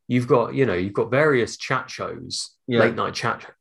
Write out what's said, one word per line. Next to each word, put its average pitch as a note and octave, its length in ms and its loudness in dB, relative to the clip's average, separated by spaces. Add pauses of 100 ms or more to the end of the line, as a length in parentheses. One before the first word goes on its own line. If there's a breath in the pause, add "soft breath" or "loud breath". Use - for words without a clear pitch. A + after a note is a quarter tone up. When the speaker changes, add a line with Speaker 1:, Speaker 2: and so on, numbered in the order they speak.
Speaker 1:
you've B2 220 0
got, B2+ 260 4
you C3+ 100 2
know, G2+ 100 2
you've F#2 180 -2
got A2 180 -2
various C3 460 2
chat - 340 -4
shows, - 680 -10 (120)
Speaker 2:
Yeah. A#2+ 120 4
Speaker 1:
late A#2 140 4
night G2+ 200 -2
chat, - 300 -4 (160)